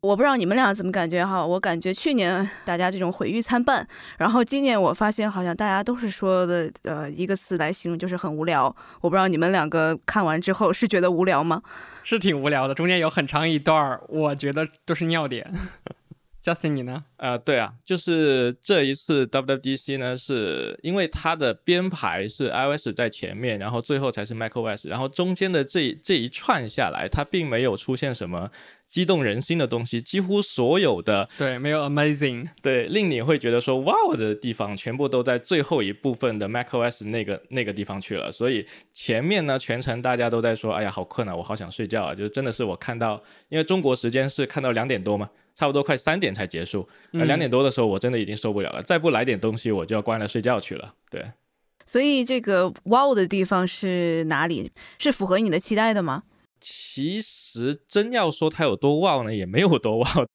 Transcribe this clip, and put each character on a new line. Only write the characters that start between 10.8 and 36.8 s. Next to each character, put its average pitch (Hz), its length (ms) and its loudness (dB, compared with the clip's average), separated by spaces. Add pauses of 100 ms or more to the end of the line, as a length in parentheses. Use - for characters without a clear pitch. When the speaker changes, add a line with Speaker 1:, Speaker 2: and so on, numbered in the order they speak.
Speaker 1:
觉 190 140 2
得 180 100 4
无 175 140 2
聊 165 180 4
吗？ 165 180 0 (440)
Speaker 2:
是 226 160 0
挺 170 200 0
无 139 80 0
聊 135 200 2
的， 135 60 -2
中 165 120 0
间 180 140 4
有 160 100 2
很 151 160 0
长 151 220 0
一 160 100 2
段 156 180 4
儿， 135 300 0
我 151 260 0
觉 139 200 -2
得 156 160 -2 (160)
都 170 100 -2
是 165 120 -2
尿 165 200 0
点。 123 280 -6
<laughs> 180 60 -4 (840)
Justin， 170 240 0
你 139 140 -2
呢？ 127 200 -8 (140)
Speaker 3:
呃， 123 200 -2
对 131 220 2
啊， 110 140 0 (120)
就 185 120 -2
是 143 680 4
这 175 220 4
一 139 100 0
次 139 320 2
W 135 180 0
W 135 140 0
D 135 180 -2
C 139 200 -6
呢， 127 200 -4
是 80 640 -2
因 170 140 -4
为 190 140 2
它 165 260 -2
的 143 180 0
编 180 380 0
排 98 380 -2
是 127 180 -4
I 131 200 0
O 143 40 0
S 147 240 -4
在 117 160 0
前 95 260 -8
面， 113 220 -4
然 98 100 -6
后 117 120 -2
最 139 180 -2
后 135 140 0
才 104 120 -6
是 110 80 -12
Mac 113 240 -6
O 117 80 -2
S， 104 240 -6
然 104 120 -4
后 135 80 -4
中 180 260 0
间 190 160 -2
的 156 140 2
这， 143 260 0 (100)
这 - 160 0
一 123 120 0
串 139 400 -2
下 107 220 -2
来， 82 200 -4
它 143 140 -2
并 175 200 -2
没 123 200 0
有 110 120 2
出 127 200 -4
现 131 180 -4
什 95 160 -8
么 90 180 -6 (380)
激 175 180 0
动 165 200 4
人 110 160 0
心 165 180 -2
的 147 80 2
东 117 180 -2
西， 117 160 -2
几 185 200 -2
乎 196 200 2
所 143 380 2
有 120 240 2
的 98 340 2
Speaker 2:
对， 131 220 -2
没 139 120 -2
有 151 180 2
amazing。 143 600 0 (140)
Speaker 3:
对， 127 240 2
令 196 240 2
你 127 100 0
会 147 160 2
觉 117 140 0
得 120 100 4
说 131 220 0
“哇 165 100 2 (160)
哦” 330 80 0
的 110 160 0
地 113 200 -4
方， 104 240 -4
全 117 200 -6
部 139 120 0
都 123 160 2
在 123 120 2
最 156 240 0
后 139 220 2
一 98 100 -2
部 127 220 -2
分 117 240 -2
的 101 100 -2
Mac 120 220 -2
O 123 100 0